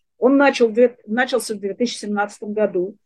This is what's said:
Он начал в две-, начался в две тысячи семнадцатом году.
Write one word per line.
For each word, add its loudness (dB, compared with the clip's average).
Он 4
начал 4
в -6
две-, 4
начался -2
в -10
две -6
тысячи -4
семнадцатом -6
году. -2